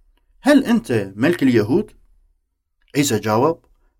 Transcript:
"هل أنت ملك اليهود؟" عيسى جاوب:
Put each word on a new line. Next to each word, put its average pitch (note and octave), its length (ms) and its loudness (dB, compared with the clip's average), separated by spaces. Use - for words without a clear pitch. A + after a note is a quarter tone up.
"هل C#4 240 2
أنت A2+ 520 -2
ملك D#3 260 -2
اليهود؟" C3 480 0
عيسى C3 220 0
جاوب: A#2+ 460 -2